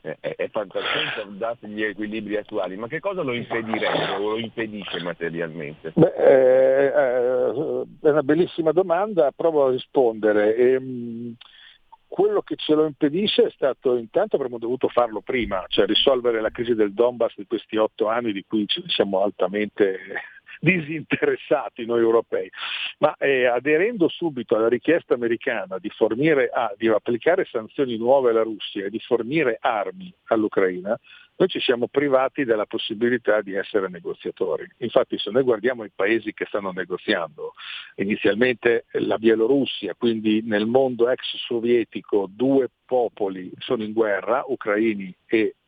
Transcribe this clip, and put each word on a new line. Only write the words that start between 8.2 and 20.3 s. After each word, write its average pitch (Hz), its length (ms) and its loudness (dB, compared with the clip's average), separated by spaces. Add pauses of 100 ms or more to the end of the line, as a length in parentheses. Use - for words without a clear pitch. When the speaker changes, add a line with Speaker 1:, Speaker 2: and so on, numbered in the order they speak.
Speaker 2:
bellissima 160 480 2
domanda, 175 640 2
provo 147 300 2
a 131 60 4
rispondere. 110 840 2
Ehm, 120 800 0 (800)
quello 202 280 2
che 156 120 -6
ce - 200 0
lo 156 100 4
impedisce 160 600 2
è - 20 -2
stato, 127 480 0
intanto 175 400 0
avremmo 123 200 -4
dovuto 120 300 -2
farlo 113 320 0
prima, 101 480 -4
cioè 104 180 2
risolvere 117 540 2
la 110 100 -2
crisi 120 240 -2
del 104 200 2
Donbass 117 420 0
di 101 100 -14
questi - 300 -6
otto 107 320 0
anni 117 240 -2
di 95 160 -6
cui 107 200 0
ci - 200 -4
siamo 98 340 0
altamente 98 800 -2
<laughs> - 640 -14